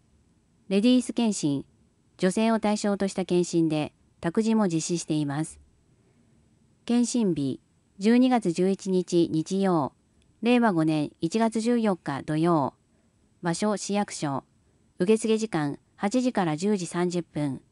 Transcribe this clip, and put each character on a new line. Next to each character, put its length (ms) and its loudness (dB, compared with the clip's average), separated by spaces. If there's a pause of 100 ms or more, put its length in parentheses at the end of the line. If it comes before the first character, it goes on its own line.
(680)
レ 140 0
デ 80 6
ィ 80 6
ー 60 2
ス 100 -6
検 240 0
診、 260 -2 (540)
女 140 2
性 200 0
を 80 0
対 180 0
象 200 -2
と 100 -2
し 60 -6
た 100 -4
検 240 2
診 220 0
で、 240 -4 (260)
託 220 -2
児 140 2
も 120 2
実 140 -2
施 160 -4
し 80 -8
て 80 -4
い 140 -2
ま 180 -4
す。 140 -16 (1300)
検 200 2
診 300 0
日、 260 -4 (380)
十 180 4
二 140 4
月 200 0
十 200 0
一 180 -4
日 420 2
日 300 -2
曜、 320 0 (480)
令 180 2
和 140 2
五 100 2
年 280 0 (100)
一 160 -2
月 240 0
十 160 0
四 200 0
日 260 -8
土 120 -4
曜。 380 2 (720)
場 100 -2
所、 240 -2
市 160 -6
役 180 -2
所。 320 -6 (540)
受 200 4
付 200 0
時 120 -4
間、 280 -2 (200)
八 260 0
時 100 -2
か 120 0
ら 120 0
十 200 0
時 100 -6
三 240 -2
十 100 -2
分。 400 -6 (100)